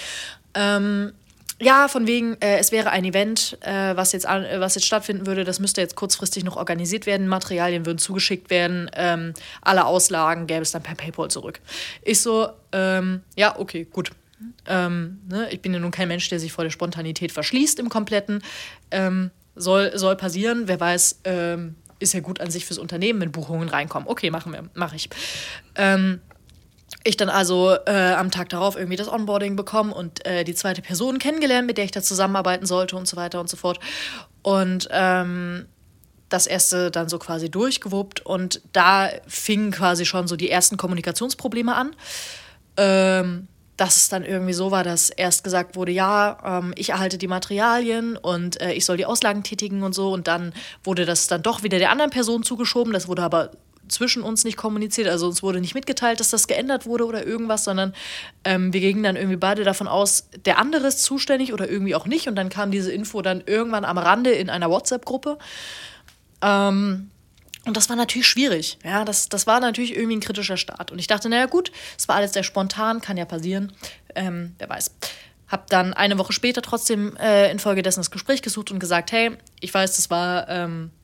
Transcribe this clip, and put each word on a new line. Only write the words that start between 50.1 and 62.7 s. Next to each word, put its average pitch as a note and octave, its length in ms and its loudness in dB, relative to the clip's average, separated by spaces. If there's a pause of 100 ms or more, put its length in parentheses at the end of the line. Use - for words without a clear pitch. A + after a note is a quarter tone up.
Und F3+ 160 -2
dann E3+ 240 0 (320)
wurde F3+ 200 0
das E3+ 220 2
dann F3 160 0
doch A3+ 200 0
wieder F#3+ 160 2
der F#3+ 120 6
anderen C#4 200 4
Person A#3 340 0
zugeschoben. A#3+ 480 0
Das F3 160 -2
wurde F3+ 140 -2
aber E3 280 2 (380)
zwischen B3 340 0
uns A3 220 0
nicht A3+ 120 -4
kommuniziert. G#3+ 520 -2
Also F3 180 0
uns F3 160 -2
wurde F#3 180 0
nicht F3+ 140 -4
mitgeteilt, B3 460 0
dass G#3+ 100 2
das A3 160 2
geändert C4 400 -2
wurde A#3 200 0
oder A3 200 -6
irgendwas, A3 380 -2
sondern, F#3+ 300 0 (500)
ähm, F#3 280 2
wir F#3+ 80 0
gingen G3 220 2
dann F#3+ 140 2
irgendwie F#3+ 220 0
beide G3+ 260 2
davon G3 240 0
aus, G3 400 2 (160)
der F#3+ 140 4
andere C#4 280 4
ist C#4 160 0
zuständig C4+ 500 0
oder G3+ 160 -2
irgendwie G3 260 0
auch D#3+ 120 -2
nicht. C#4 220 0
Und G#3+ 80 -2
dann F#3 140 -2
kam G3+ 200 -2